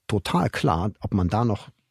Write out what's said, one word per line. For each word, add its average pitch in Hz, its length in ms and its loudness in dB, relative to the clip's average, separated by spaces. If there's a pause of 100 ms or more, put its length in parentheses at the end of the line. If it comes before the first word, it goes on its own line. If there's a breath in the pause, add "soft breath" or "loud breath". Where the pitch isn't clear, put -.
total 165 420 0
klar, 87 400 0 (120)
ob - 120 -6
man 92 140 2
da 107 180 2
noch 110 240 -2 (220)